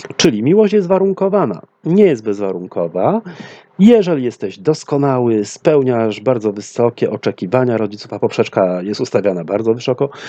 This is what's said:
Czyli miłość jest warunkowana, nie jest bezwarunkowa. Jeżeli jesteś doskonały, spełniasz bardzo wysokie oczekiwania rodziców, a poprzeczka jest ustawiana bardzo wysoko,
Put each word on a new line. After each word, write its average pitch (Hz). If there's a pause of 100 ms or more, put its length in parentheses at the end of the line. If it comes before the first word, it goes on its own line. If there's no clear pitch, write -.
(180)
Czyli 113
miłość 196
jest 196
warunkowana, 190 (220)
nie 196
jest 123
bezwarunkowa. 98 (580)
Jeżeli 180
jesteś 104
doskonały, 127
spełniasz 123
bardzo 110
wysokie 117
oczekiwania 110
rodziców, 104
a 101
poprzeczka 98
jest 101
ustawiana 95
bardzo 110
wysoko, 127 (200)